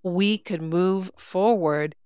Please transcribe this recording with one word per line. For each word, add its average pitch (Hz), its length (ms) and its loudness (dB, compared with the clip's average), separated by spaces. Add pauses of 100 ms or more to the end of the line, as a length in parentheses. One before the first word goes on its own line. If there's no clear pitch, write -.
we 196 340 2
could 170 240 -6
move 185 560 0
forward 165 760 0 (100)